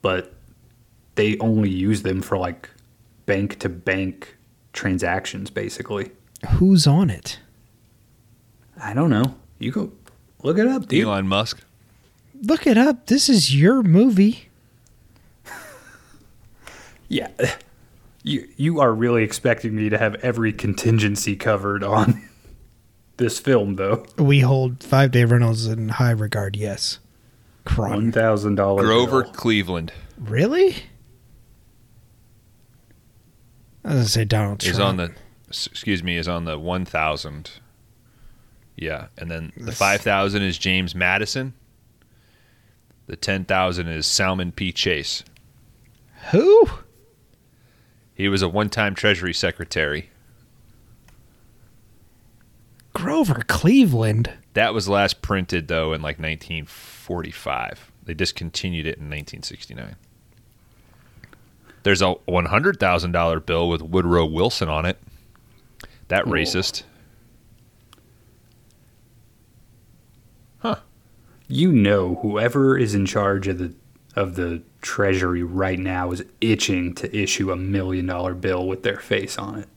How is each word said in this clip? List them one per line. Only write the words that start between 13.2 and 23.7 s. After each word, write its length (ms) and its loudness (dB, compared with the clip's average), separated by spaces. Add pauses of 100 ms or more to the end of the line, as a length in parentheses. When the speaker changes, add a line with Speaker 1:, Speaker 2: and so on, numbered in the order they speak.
Speaker 2:
is 260 4
your 300 6
movie. 640 4 (2500)
Speaker 1:
Yeah. 200 -4 (960)
You, 320 -4
you 240 0
are 120 4
really 300 2
expecting 540 -2
me 140 0
to 80 0
have 180 0
every 360 -2
contingency 840 0
covered 480 -2
on 420 2 (480)
<laughs> 440 -20
this 200 -2
film, 380 2